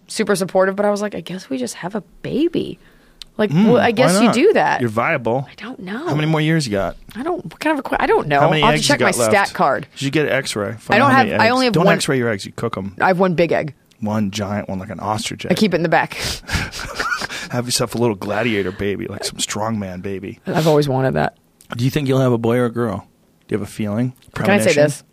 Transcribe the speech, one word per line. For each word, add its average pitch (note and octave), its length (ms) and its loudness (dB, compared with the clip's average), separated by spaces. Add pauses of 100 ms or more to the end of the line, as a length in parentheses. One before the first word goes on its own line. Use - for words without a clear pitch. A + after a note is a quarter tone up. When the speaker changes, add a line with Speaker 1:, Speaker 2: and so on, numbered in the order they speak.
Speaker 1:
super G3+ 300 0
supportive, F#3+ 400 2
but G#3 100 0
I G#3 40 2
was G3+ 120 -2
like, G3+ 140 -6
"I F#3 60 -10
guess F3+ 280 -12
we C4 80 -4
just B3 180 -8
have F#3+ 200 -8
a G3+ 60 -6 (200)
baby." - 560 -2 (580)
Like, G#3+ 140 0
Speaker 2:
Mm, F#3 160 4
Speaker 1:
well, A#3+ 120 6
I A#3+ 120 4
guess G3 240 4
Speaker 2:
why G3+ 60 4
Speaker 1:
you A#3+ 60 6
Speaker 2:
not? - 100 4
Speaker 1:
do F4+ 160 6
that. D3+ 280 2
Speaker 2:
You're A#2 100 0
viable. B2 600 0
Speaker 1:
I - 60 -20
don't A#3 240 -14
know. G#3+ 260 -10
Speaker 2:
How D#4 80 -2
many D3+ 140 0
more D#3+ 120 2
years D#3 280 2
you G#2 40 -6
got? F#2+ 240 -2 (200)
Speaker 1:
I B3 80 -6
don't, E4+ 220 -4
what - 120 -14
kind D4+ 180 0
of - 80 -4
a - 40 -10
que-, - 100 -2
I - 80 0
don't F#4 220 2
know. C#3+ 100 2
Speaker 2:
How D3+ 120 6
many D#3 120 2
Speaker 1:
I'll - 80 6
have - 60 4
to - 20 0
Speaker 2:
eggs - 80 -2
Speaker 1:
check - 140 2
Speaker 2:
you - 60 4
Speaker 1:
my F#3 60 2
Speaker 2:
got A#2+ 100 0
Speaker 1:
stat A2 100 2
Speaker 2:
left? G3 220 2
Speaker 1:
card. C#3+ 400 0
Speaker 2:
Did - 80 -12
you C3+ 100 -2
get D3+ 160 0
X-ray? A2 500 -2
Find - 160 -4
Speaker 1:
I G#3 40 4
don't C4+ 100 4
Speaker 2:
out B3+ 40 4
how C4+ 60 6
Speaker 1:
have, C4 80 4
Speaker 2:
many G3+ 140 0
Speaker 1:
I A3 60 4
Speaker 2:
eggs. A#3+ 60 2
Speaker 1:
only C4 120 2
have A#3 100 2
Speaker 2:
Don't E3+ 120 4
Speaker 1:
one, G3+ 80 6
Speaker 2:
X-ray D3 240 0
your A#2 100 2
eggs. G#2 180 -2
You - 60 -12
cook - 260 -4
'em. G2 220 -8
Speaker 1:
I E3+ 80 4
have F#3 100 2
one F#3 160 2
big E3 160 2
egg. C#3 240 -2 (240)
Speaker 2:
One G#2 320 -2
giant G2+ 380 -4
one, F#2+ 100 -6
like F#2+ 120 -10
an F2 100 -12
ostrich G#2+ 460 -4
egg. - 60 0
Speaker 1:
I - 40 0
keep G#3 180 2
it E3 40 0
in E3 40 -4
the E3+ 60 0
back. D#3+ 280 0
<laughs> - 1300 -6
Speaker 2:
Have B2 160 -4
yourself A#2+ 280 -2
a A#2 40 -2
little A#2 180 2
gladiator G2+ 560 -2
baby, F#2+ 340 -4
like G2+ 180 -10
some - 140 -8
strongman G2+ 640 -4
baby. G2 440 -8
Speaker 1:
I've D#3+ 200 0
always D3 220 4
wanted C3 260 0
that. - 220 -2 (400)
Speaker 2:
Do A#2+ 80 -2
you C3 60 2
think C#3+ 180 -2
you'll C3 120 4
have B2+ 120 4
a A#2 60 2
boy A#2 180 2
or B2 80 2
a A#2 60 0
girl? A2+ 360 -4 (400)
Do - 80 -4
you G#2 60 0
have G2+ 80 -8
a - 20 -18
feeling? A2+ 420 -2 (220)
Speaker 1:
Can - 160 0
I G3+ 80 4
say D3+ 160 4
Speaker 2:
Premonition? D3 80 4
Speaker 1:
this? D3+ 300 0